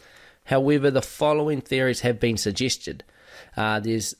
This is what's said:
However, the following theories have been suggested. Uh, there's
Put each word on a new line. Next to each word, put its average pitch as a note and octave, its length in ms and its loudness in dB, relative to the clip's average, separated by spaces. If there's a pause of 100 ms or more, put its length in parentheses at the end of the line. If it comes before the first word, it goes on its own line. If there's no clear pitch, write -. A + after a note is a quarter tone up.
(480)
However, C#3 440 2
the C3+ 100 2
following D3+ 600 0
theories C3 400 0
have A#2+ 180 0
been A#2 160 0
suggested. G#2 720 -4 (500)
Uh, G#2+ 240 0
there's A2 400 -2